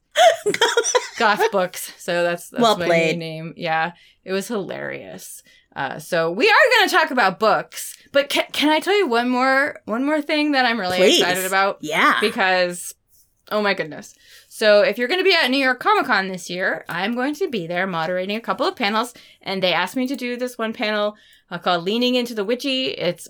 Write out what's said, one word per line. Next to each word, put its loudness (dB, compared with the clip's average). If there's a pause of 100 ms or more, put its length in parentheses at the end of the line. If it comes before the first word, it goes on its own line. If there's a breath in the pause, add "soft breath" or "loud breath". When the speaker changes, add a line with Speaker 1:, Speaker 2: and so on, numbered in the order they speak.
(460)
Speaker 1:
<laughs> 0
Speaker 2:
Goth 2
Books. -4
So -2
that's, -4
that's -4
Speaker 1:
Well 4
Speaker 2:
my -4
Speaker 1:
played. 2
Speaker 2:
new -8
name. -10
Yeah. -2 (300 soft breath)
It -10
was -4
hilarious. -10 (340 soft breath)
Uh, -8
so 0
we 2
are 6
gonna 4
talk 2
about 0
books, -2 (160 loud breath)
but 2
ca-, -2
can 0
I 2
tell 0
you 2
one 0
more, 0
one -2
more 0
thing 0
that 2
I'm 0
really -2
Speaker 1:
Please. 4
Speaker 2:
excited 0
about? 0
Speaker 1:
Yeah. 2
Speaker 2:
Because, 0 (560)
oh -2
my 0
goodness. -10 (340 soft breath)
So 6
if 2
you're 0
gonna 0
be 4
at 2
New 0
York 2
Comic 2
Con 2
this -10
year, -4
I'm -4
going -2
to -2
be -6
there -2
moderating -4
a -10
couple -4
of -2
panels, -2 (300 loud breath)
and -6
they 2
asked -2
me -2
to -6
do -8
this -8
one -4
panel, -2 (360 soft breath)
uh, -8
called 0
Leaning 0
Into -2
the -4
Witchy. -2
It's -6